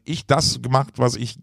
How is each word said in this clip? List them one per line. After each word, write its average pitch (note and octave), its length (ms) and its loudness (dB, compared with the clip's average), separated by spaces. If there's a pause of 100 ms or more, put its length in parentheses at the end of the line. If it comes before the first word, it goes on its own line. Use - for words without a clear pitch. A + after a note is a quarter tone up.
ich D3 200 -6
das C3+ 360 2
gemacht, C3 360 0
was B2 180 2
ich, A2+ 280 -8